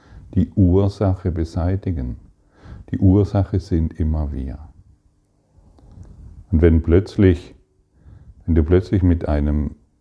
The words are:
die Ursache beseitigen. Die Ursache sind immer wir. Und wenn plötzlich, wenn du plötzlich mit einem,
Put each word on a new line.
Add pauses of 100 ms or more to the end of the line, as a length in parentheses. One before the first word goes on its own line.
(360)
die
Ursache
beseitigen. (760)
Die
Ursache
sind
immer
wir. (1900)
Und
wenn
plötzlich, (880)
wenn
du
plötzlich
mit
einem, (300)